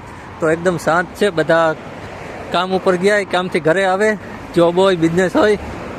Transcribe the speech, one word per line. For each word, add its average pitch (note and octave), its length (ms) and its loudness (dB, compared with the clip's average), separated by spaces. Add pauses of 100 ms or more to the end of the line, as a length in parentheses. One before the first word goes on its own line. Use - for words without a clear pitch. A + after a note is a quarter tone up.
(400)
તો D#3+ 100 2
એકદમ E3+ 260 0
શાંત E3+ 300 0 (160)
છે, G3+ 80 4
બધા D#3+ 440 2 (800)
કામ F#3 240 0
ઉપર F#3 200 2
ગયા G3 180 2
હોય, G3+ 100 0
કામથી F3+ 360 -2
ઘરે E3 240 2
આવે, G3 340 2 (360)
જોબ E3+ 240 4
હોય, F#3+ 180 4
બિઝનેસ E3+ 400 2
હોય G#3+ 220 4 (400)